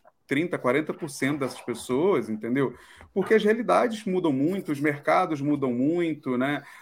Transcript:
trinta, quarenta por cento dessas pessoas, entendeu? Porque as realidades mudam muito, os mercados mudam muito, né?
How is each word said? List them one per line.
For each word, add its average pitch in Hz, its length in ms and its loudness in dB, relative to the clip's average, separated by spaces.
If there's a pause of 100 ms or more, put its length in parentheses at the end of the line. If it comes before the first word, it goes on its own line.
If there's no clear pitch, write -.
(260)
trinta, 151 340 -2
quarenta 151 340 0
por 139 160 -8
cento 139 300 -2
dessas 127 220 -4
pessoas, 127 680 0
entendeu? 120 440 -2 (400)
Porque 196 200 2
as 214 100 6
realidades 220 600 2
mudam 180 260 0
muito, 156 400 0
os 139 80 -4
mercados 156 640 0
mudam 139 320 0
muito, 147 640 0
né? 139 260 -2 (180)